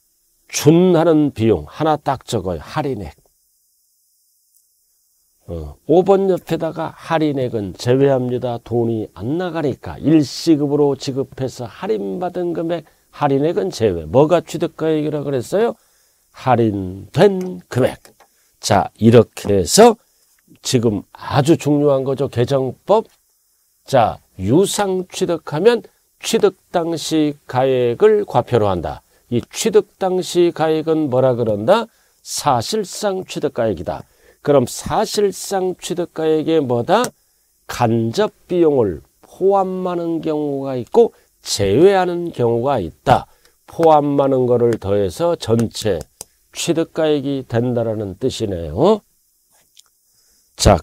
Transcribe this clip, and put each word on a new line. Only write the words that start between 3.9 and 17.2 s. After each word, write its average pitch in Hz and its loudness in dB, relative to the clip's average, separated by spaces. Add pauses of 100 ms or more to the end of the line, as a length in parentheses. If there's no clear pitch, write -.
어, 78 -12 (100)
오 170 4
번 196 2
옆에다가 165 -4
할인액은 127 -4
제외합니다. 127 0
돈이 113 -2
안 123 -6
나가니까. 160 -6
일시급으로 143 2
지급해서 131 -8
할인받은 185 -6
금액, 165 -6 (260)
할인액은 156 -2
제외. 92 -2
뭐가 147 2
취득가액이라 156 -4
그랬어요? 143 -2 (600)
할인된 120 0